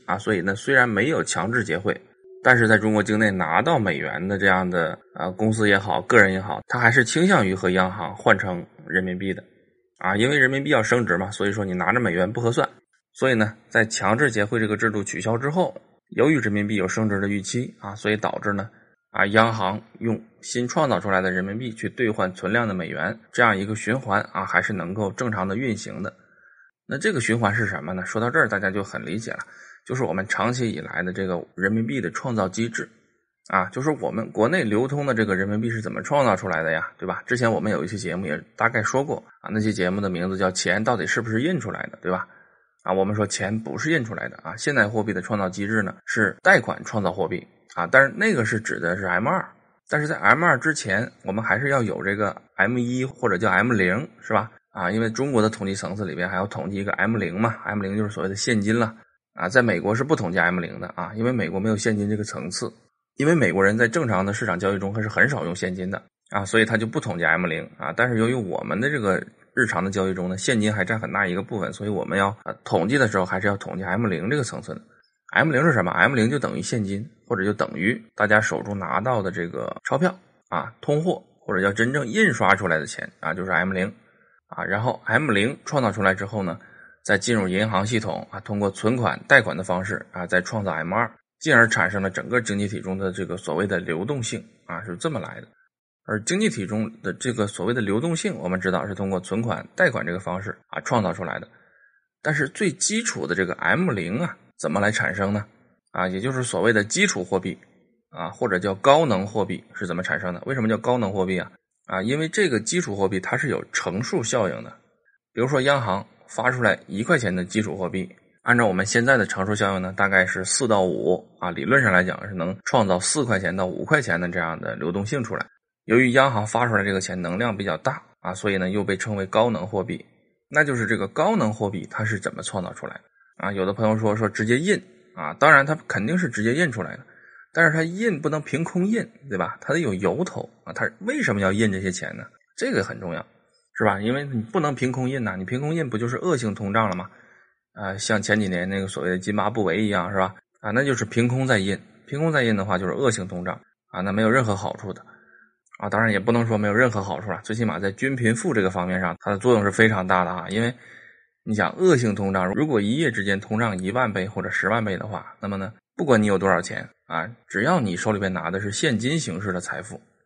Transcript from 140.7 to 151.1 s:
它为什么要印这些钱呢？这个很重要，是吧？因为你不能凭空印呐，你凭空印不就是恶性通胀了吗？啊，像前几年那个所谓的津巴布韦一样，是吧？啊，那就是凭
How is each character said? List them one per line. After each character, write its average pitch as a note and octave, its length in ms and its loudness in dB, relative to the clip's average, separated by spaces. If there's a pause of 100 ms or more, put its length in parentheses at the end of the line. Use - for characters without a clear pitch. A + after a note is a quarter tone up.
它 - 160 -2 (100)
为 B3 220 -2
什 G#2+ 120 2
么 G2+ 60 -2
要 F#2+ 100 2
印 G#2 220 2
这 F#2+ 80 -4
些 F#2+ 100 -2
钱 - 260 -8
呢？ - 80 -14 (320)
这 B3+ 140 -2
个 C3+ 140 0
很 - 160 -10
重 F2 140 -6
要， E2 100 -8 (500)
是 - 80 -2
吧？ G2 160 2
因 A2 140 -2
为 C#3+ 120 -2
你 B2+ 180 -4
不 - 180 -2
能 D3 140 0
凭 C3 180 0
空 B2+ 160 -2
印 C3 160 -4
呐， F#2+ 120 -4
你 F#2+ 80 -6
凭 B2 140 -4
空 D3+ 160 -2
印 D#3 140 -2
不 A2 80 -4
就 A#2 100 -2
是 A#2+ 100 -4
恶 E3+ 200 0
性 A2 180 -2
通 G2+ 180 -4
胀 A2 180 2
了 F2+ 60 -2
吗？ F2+ 120 -8 (640)
啊， G2 240 -8
像 G#2+ 240 0
前 G#2 180 2
几 G#2 80 0
年 F#2 220 -2
那 G2 100 -2
个 F#2+ 80 -2
所 D#2 180 -6
谓 F2+ 60 0
的 F#2 80 0
津 G#2 160 -4
巴 G#2 140 0
布 A2 160 -2
韦 F#2 180 2
一 G#2+ 60 0
样， F#2+ 220 0
是 G2 80 -2
吧？ F#2 160 2 (260)
啊， G#2+ 120 -6
那 B2+ 120 2
就 C3+ 100 0
是 A2 120 -2
凭 A#2 200 0